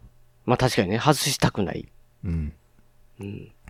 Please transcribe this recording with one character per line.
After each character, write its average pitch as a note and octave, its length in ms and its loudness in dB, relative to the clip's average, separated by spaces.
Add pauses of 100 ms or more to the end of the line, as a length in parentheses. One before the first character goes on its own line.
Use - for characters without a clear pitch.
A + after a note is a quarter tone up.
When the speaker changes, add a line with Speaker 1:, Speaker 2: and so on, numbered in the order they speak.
(460)
Speaker 1:
ま A#2+ 80 4
あ、 - 20 2
確 A#2+ 200 2
か A2+ 60 4
に F2+ 60 0
ね、 G#2+ 100 0
外 D3 160 4
し - 240 -2
た - 120 2
く G#2+ 120 -2
な E2 100 -2
い。 - 160 -10 (360)
Speaker 2:
う - 40 -6
ん。 D#2+ 240 -4 (680)
Speaker 1:
う G2+ 40 -12
ん。 - 280 -14 (180)